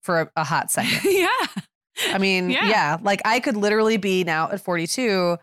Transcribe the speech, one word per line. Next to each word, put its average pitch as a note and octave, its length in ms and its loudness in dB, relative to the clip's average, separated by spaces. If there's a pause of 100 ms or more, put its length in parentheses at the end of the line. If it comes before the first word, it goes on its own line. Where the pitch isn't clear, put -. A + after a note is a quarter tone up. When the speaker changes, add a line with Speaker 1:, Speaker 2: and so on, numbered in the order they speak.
Speaker 1:
for E3+ 200 0
a, D3+ 140 -6
a D#3+ 80 -2
hot D3+ 260 -2
second. - 340 -2
Speaker 2:
<laughs> G4 60 2
Yeah. F#4 180 2 (840)
Speaker 1:
I G3 60 -2
mean, F#3 320 2
Speaker 2:
Yeah. F4 180 2
Speaker 1:
yeah, E3 340 2
like, G3 220 0
I A3+ 160 2
could B3 160 -2
literally G#3+ 400 2
be F#3 260 0
now D#3+ 280 0
at F#3 100 -6
forty-two F3 840 0